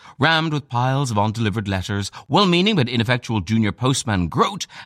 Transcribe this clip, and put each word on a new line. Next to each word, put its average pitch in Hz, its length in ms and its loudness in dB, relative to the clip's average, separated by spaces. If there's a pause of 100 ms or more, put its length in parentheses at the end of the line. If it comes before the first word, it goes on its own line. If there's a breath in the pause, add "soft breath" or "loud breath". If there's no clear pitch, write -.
(200 loud breath)
rammed 160 320 2
with 147 160 -4
piles 131 420 0
of 110 80 -2
undelivered 104 520 0
letters, 98 420 -4 (160 loud breath)
well-meaning 185 480 2
but 123 140 2
ineffectual 120 500 0
junior 107 320 2
postman 107 560 0
Grote 160 400 -2 (180 loud breath)